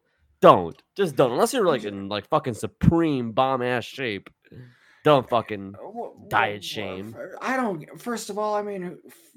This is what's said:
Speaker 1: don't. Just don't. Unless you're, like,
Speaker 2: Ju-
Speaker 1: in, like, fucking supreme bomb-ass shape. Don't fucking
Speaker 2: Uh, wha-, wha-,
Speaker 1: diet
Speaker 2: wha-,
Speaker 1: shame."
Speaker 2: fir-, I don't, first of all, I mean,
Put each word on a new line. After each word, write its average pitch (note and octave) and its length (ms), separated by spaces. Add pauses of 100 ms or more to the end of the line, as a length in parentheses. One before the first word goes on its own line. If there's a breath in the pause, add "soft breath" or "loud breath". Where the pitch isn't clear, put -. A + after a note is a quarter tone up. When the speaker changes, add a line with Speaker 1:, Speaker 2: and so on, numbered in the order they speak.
(400)
Speaker 1:
don't. G2 420 (120)
Just E3+ 220
don't. C3 160
Unless F#3+ 220
you're, A3 120
like, C3 160
Speaker 2:
Ju- G#2 60
Speaker 1:
in, G2 200
like, G2+ 200
fucking C#3+ 260
supreme C#3+ 800
bomb-ass B2 520
shape. A2 440 (760 loud breath)
Don't C#3+ 240
fucking G2+ 460
Speaker 2:
Uh, A2 140
wha-, A3 280
wha-, G3 120
Speaker 1:
diet G#2+ 300
Speaker 2:
wha-, - 40
Speaker 1:
shame." G2 500
Speaker 2:
fir-, F3 280
I B3 160
don't, F#3 440
first A3+ 300
of G3 80
all, G#3+ 160
I G#3 80
mean, G3+ 200 (540)